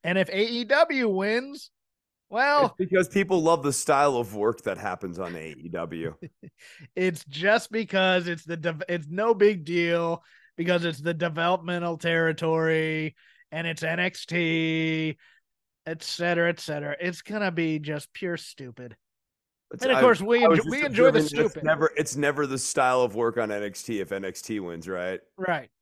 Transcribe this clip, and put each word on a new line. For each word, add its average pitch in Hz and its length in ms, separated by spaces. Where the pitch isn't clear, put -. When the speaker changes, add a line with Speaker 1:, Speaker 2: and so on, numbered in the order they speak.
Speaker 1:
And 180 140
if 190 120
A 190 140
E 233 200
W 269 460
wins, 226 600
well, 277 360
Speaker 2:
It's 190 240
because 185 180
people 190 360
love 165 180
the 139 120
style 143 440
of 107 180
work 110 280
that 92 160
happens 92 400
on 87 160
A 80 220
E 76 120
W. 82 520
Speaker 1:
<laughs> - 40
It's 180 300
just 185 460
because 190 560
it's 170 180
the 170 100
dev-, 160 320
it's 170 220
no 214 240
big 208 320
deal 170 580
because 170 300
it's 151 160
the 170 120
developmental 170 840
territory 160 1160
and 165 160
it's 160 160
N 165 160
X 180 260
T, 160 920
et 160 160
cetera, 170 480
et 170 100
cetera. 147 400
It's 175 220
gonna 202 300
be 160 280
just 147 340
pure 175 240
stupid. 123 580
Speaker 2:
It's, 190 120
Speaker 1:
And 262 80
of 247 60
Speaker 2:
I, - 40
Speaker 1:
course, 233 200
we 240 240
Speaker 2:
I - 20
was - 120
Speaker 1:
enjo-, - 40
Speaker 2:
just - 80
Speaker 1:
we 285 140
enjoy 226 260
the - 80
Speaker 2:
observing - 40
that 151 60
Speaker 1:
stupid. - 280
Speaker 2:
it's 156 80
never, 156 320
it's 151 180
never 143 320
the 131 100
style 127 440
of 110 140
work 117 220
on 110 140
N 104 120
X 101 200
T 110 160
if 95 120
N 98 140
X 92 160
T 107 180
wins, 85 280
right? 92 320
Speaker 1:
Right. 165 320